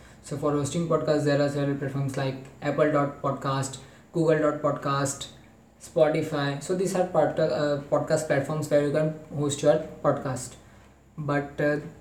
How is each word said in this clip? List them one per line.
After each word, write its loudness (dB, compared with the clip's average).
So -8
for 0
hosting -2
podcast, 2
there 4
are 2
several -2
platforms -4
like -4
Apple 2
dot 0
podcast, -4
Google 4
dot 2
podcast, -2
Spotify. 2
So -2
these 0
are 2
part-, 2
uh, 0
podcast 0
platforms -2
where 4
you 0
can 0
host -2
your 4
podcast. -2
But, -4
uh, 0